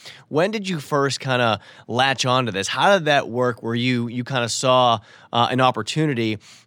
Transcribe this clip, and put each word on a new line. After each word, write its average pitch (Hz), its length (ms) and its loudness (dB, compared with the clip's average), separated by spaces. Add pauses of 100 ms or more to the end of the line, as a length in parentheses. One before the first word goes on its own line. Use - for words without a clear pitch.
(300)
When 170 220 0
did 202 180 -6
you 170 100 -4
first 139 400 -2
kinda 123 400 0 (300)
latch 127 360 0
onto 127 280 0
this? 98 160 -4
How 165 280 2
did 160 80 -4
that 143 220 2
work 123 340 -2
where 113 140 -4
you, 120 320 0
you 123 160 -6
kinda 120 240 -2
saw, 127 520 2 (320)
uh, 120 200 2
an 127 100 0
opportunity 117 800 0 (280)